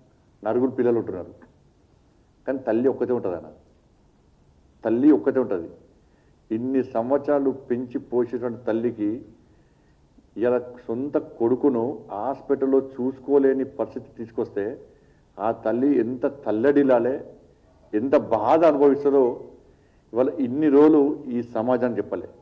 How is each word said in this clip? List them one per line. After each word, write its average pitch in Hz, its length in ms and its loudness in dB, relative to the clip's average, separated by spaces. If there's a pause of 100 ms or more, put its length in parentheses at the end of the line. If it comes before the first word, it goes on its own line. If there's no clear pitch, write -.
(440)
నలుగురు 120 280 0
పిల్లలు 120 280 0
ఉంటున్నారు, 92 320 -8 (1160)
కానీ 135 100 -4
తల్లి 123 320 0
ఒక్కతే 123 240 -2
ఉంటుంది 107 220 -4
అన్న, 80 140 -14 (1400)
తల్లి 123 260 4
ఒక్కతే 131 280 2
ఉంటుంది. 95 300 -4 (840)
ఇన్ని 127 280 -2
సంవత్సరాలు 139 680 -2
పెంచి 123 500 -6
పోషించిన 120 560 -4
తల్లికి 113 720 -4 (1120)
ఇలా 123 220 0
సొంత 123 580 -6
కొడుకును 123 920 0
హాస్పిటల్లో 135 680 0
చూసుకోలేని 135 840 0
పరిస్థితి 117 440 -8 (100)
తీసుకొస్తే 113 480 -6 (760)
ఆ 107 120 0
తల్లి 123 480 0
ఎంత 123 260 -2 (200)
తల్లడిల్లాలే, 127 680 2 (800)
ఎంత 131 220 0
బాధ 120 500 2
అనుభవిస్తుందో 139 840 2 (640)
ఇవాళ 127 160 0
ఇన్ని 143 400 -2
రోజులు 151 580 6
ఈ 120 160 -4
సమాజానికి 117 580 -2
చెప్పలే, 92 280 -10 (120)